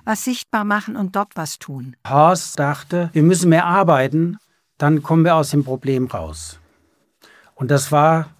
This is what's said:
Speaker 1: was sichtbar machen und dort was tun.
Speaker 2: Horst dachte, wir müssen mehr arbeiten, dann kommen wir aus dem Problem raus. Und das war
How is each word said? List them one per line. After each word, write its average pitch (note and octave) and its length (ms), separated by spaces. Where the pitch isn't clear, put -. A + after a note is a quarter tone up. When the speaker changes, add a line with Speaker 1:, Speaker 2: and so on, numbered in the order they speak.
Speaker 1:
was A3 180
sichtbar A#3+ 400
machen G#3 320
und F#3+ 200
dort G3+ 200
was D#3 240
tun. C3 360
Speaker 2:
Horst D#3+ 520
dachte, E3 520
wir D#3 120
müssen F3 260
mehr E3 160
arbeiten, E3+ 720
dann D3 260
kommen D#3+ 220
wir E3+ 100
aus D3+ 140
dem D3 160
Problem C3 420
raus. D#2+ 520
Und C3 160
das C#3+ 200
war D#3 380